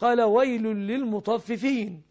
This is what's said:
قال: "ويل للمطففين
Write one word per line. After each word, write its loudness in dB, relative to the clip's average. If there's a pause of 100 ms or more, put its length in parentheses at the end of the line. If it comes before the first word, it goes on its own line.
قال: 4
"ويل 2
للمطففين -4